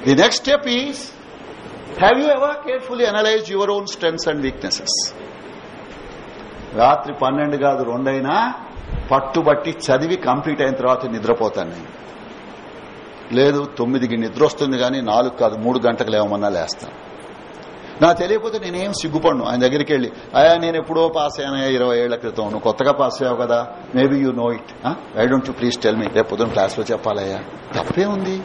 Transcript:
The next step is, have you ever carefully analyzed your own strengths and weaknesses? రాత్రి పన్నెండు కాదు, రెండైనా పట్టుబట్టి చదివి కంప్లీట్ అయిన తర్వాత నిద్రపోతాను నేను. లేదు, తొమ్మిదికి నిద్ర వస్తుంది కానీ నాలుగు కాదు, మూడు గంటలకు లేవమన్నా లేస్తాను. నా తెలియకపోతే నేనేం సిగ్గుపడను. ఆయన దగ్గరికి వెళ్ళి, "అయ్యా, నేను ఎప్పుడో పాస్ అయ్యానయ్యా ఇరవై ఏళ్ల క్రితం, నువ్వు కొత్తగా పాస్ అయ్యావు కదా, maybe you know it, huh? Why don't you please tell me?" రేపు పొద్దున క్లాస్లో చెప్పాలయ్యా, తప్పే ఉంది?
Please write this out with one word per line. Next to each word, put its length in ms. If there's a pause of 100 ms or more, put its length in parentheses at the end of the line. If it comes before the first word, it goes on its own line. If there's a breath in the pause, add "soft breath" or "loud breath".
The 120
next 240
step 220
is, 300 (1080)
have 140
you 120
ever 220 (180)
carefully 440
analyzed 420
your 160
own 120
strengths 480
and 100
weaknesses? 720 (1600)
రాత్రి 400
పన్నెండు 440
కాదు, 260
రెండైనా 680 (580)
పట్టుబట్టి 600
చదివి 440
కంప్లీట్ 460
అయిన 120
తర్వాత 320
నిద్రపోతాను 640
నేను. 180 (1500)
లేదు, 320
తొమ్మిదికి 520
నిద్ర 280
వస్తుంది 320
కానీ 240
నాలుగు 380
కాదు, 160
మూడు 240
గంటలకు 300
లేవమన్నా 400
లేస్తాను. 600 (920 loud breath)
నా 100
తెలియకపోతే 480
నేనేం 340
సిగ్గుపడను. 520
ఆయన 140
దగ్గరికి 340
వెళ్ళి, 180 (240 loud breath)
"అయ్యా, 200
నేను 220
ఎప్పుడో 300
పాస్ 320
అయ్యానయ్యా 280
ఇరవై 320
ఏళ్ల 160
క్రితం, 280
నువ్వు 160
కొత్తగా 320
పాస్ 300
అయ్యావు 160
కదా, 300 (280)
maybe 200
you 160
know 160
it, 400
huh? 340
Why 100
don't 200
you 100
please 240
tell 180
me?" 100
రేపు 160
పొద్దున 180
క్లాస్లో 440
చెప్పాలయ్యా, 520 (320)
తప్పే 300
ఉంది? 400